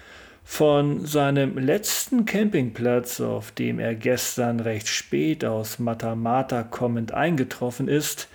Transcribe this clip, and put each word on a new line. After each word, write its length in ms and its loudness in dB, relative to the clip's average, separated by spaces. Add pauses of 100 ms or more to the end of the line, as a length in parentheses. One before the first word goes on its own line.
(440)
Von 600 2
seinem 500 2
letzten 720 0
Campingplatz, 960 0
auf 280 -4
dem 280 -2
er 160 -2
gestern 680 0
recht 280 -4
spät 540 0
aus 360 -2
Matamata 840 0
kommend 500 -2
eingetroffen 760 0
ist, 460 -2